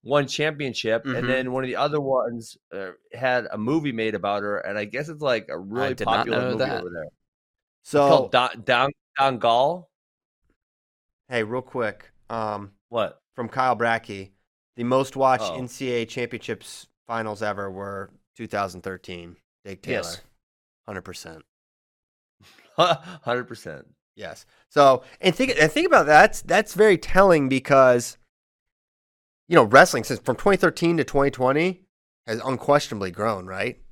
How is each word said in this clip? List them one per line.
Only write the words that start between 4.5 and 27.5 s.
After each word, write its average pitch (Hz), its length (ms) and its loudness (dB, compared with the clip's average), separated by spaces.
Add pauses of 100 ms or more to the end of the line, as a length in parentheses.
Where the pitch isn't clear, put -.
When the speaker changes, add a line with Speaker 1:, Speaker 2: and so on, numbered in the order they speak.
Speaker 1:
and 101 180 -8
I 104 80 -6
guess 123 240 -10
it's, 151 140 -12
like, 120 260 -2
a 76 80 -10
really 101 340 -6
Speaker 2:
I - 20 -6
did 117 140 -6
not 113 100 0
Speaker 1:
popular 117 240 -2
Speaker 2:
know 123 60 -4
Speaker 1:
movie 123 180 -4
Speaker 2:
that. - 160 -6
Speaker 1:
over 90 100 -10
there. 80 180 -10 (760)
Speaker 3:
So 143 200 2
Speaker 1:
It's 139 60 6
called 131 220 4
Da-, 123 220 2 (100)
Dang-, 131 300 2 (220)
Dangal. 135 680 2 (1400)
Speaker 3:
Hey, 117 160 -2
real 123 180 -6
quick, 113 480 -8 (200)
um, 107 420 -8 (160)
Speaker 1:
What? 110 320 -4 (140)
Speaker 3:
from 120 140 -8
Kyle 127 280 0
Brackey, 110 560 -4 (420)
the 120 80 -10
most 131 320 0
watched 127 380 2
Speaker 1:
Oh. 80 60 -8
Speaker 3:
N 127 100 -10
C 127 240 -8
A 120 100 -2
A 113 40 -6
championships - 840 -10 (180)
finals 110 340 -6
ever 101 300 -4
were 98 400 -12 (240)
two 113 140 -14
thousand 98 320 -4
thirteen. 87 560 -14 (280)
Dake 98 180 -16
Taylor. 117 160 -6
Speaker 2:
Yes. 87 240 -10 (640)
Speaker 3:
Hundred 98 160 -10
percent. 82 420 -18 (560)
Speaker 1:
<laughs> - 760 -20
Hundred 156 680 -2
percent. 85 420 -16 (300)
Speaker 3:
Yes. 92 300 -16 (220)
So, 139 340 6 (180)
and 185 140 2
think, 262 220 -2
and 151 140 4
think 320 160 0
about 233 200 6
that. 151 140 10
That's, - 220 4
that's 196 320 -2
very 202 240 4
telling 175 500 4
because, 131 680 4 (1300)